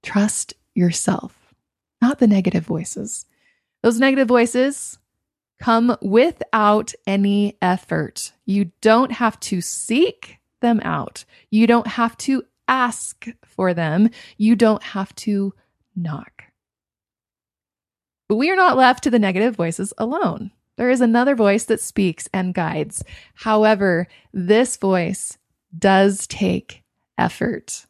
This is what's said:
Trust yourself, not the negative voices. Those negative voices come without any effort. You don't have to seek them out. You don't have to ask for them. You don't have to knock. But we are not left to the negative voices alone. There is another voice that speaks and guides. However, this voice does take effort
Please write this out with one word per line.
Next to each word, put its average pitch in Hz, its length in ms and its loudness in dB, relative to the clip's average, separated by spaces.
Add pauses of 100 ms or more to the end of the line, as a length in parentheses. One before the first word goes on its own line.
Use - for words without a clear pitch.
Trust - 500 -4 (220)
yourself, - 760 -4 (460)
not 254 200 0
the 240 80 4
negative 190 360 2
voices. - 640 -10 (560)
Those 226 180 2
negative 269 280 2
voices 247 720 0 (600)
come 233 420 2
without 214 920 0 (140)
any 202 520 0
effort. 170 720 -4 (140)
You 196 260 -2 (100)
don't 233 320 4
have 226 280 -4
to 185 200 -6
seek - 760 -4 (240)
them 233 200 2
out. - 440 -8 (240)
You 220 160 4
don't 233 220 2
have 226 320 -4
to 269 240 -2 (240)
ask 254 600 -4 (160)
for 185 300 -2
them. 170 380 2 (260)
You 220 180 4
don't 220 280 2
have - 320 -10
to 196 400 -4 (400)
knock. 156 480 -10 (1900)
But 208 60 0
we 294 160 0
are 381 40 0
not 359 220 4
left 254 280 4
to 285 40 2
the 233 80 2
negative 202 380 0
voices 175 420 -4
alone. 226 540 -6 (240)
There 247 160 -2
is 254 100 2
another 240 320 2
voice 214 300 2
that 220 180 -2
speaks - 500 -4
and 185 220 -4
guides. 160 500 -6 (300)
However, 208 760 2 (240)
this 202 460 2
voice 190 600 -2 (360)
does 196 520 2
take - 560 -6 (340)
effort - 720 -6